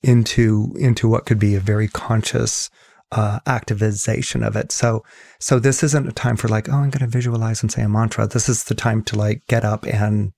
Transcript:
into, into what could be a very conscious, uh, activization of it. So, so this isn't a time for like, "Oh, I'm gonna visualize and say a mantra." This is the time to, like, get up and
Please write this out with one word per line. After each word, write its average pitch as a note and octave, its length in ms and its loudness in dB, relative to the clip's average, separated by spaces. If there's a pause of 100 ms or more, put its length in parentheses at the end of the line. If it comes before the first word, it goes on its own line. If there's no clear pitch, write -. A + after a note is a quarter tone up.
into, A2+ 720 4
into A#2+ 320 2
what A2+ 160 2
could A2 140 2
be G#2 140 4
a G2 60 2
very G#2 300 0
conscious, - 800 -2 (420)
uh, G#2+ 300 -2
activization A2 1040 -2
of G#2+ 100 -2
it. - 160 -4
So, A2+ 320 0 (360)
so B2+ 200 2
this C3 240 2
isn't C#3+ 240 0
a - 60 -8
time A#2+ 240 0
for A#2 100 -2
like, A2 220 0
"Oh, C#3 80 2
I'm C#3 120 2
gonna C3 180 -2
visualize A#2 540 -2
and A2 100 -2
say A#2+ 100 -4
a G#2+ 80 0
mantra." A2 360 0
This A2 220 -2
is A#2 180 -2
the A2 100 -2
time A2 300 -2
to, G#2+ 120 -4
like, G#2 300 0
get A#2 180 0
up G#2+ 200 -2
and G#2+ 520 0